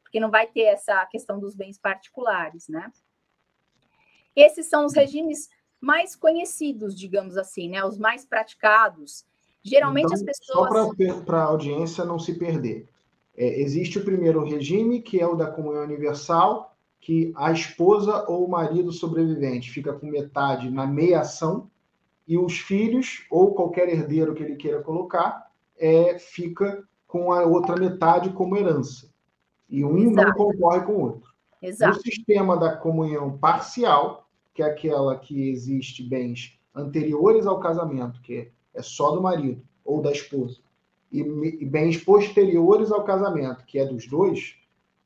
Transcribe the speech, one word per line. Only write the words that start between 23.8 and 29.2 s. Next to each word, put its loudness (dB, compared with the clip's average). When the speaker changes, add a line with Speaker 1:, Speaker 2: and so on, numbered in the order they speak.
Speaker 2:
herdeiro 0
que -8
ele -8
queira -4
colocar, -4
é, 4
fica -6
com 0
a 4
outra 4
metade 2
como -2
herança. -2